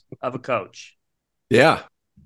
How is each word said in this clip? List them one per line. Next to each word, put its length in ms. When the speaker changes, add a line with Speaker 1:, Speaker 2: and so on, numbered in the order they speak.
Speaker 1:
of 140
a 20
coach. 580
Speaker 2:
Yeah. 320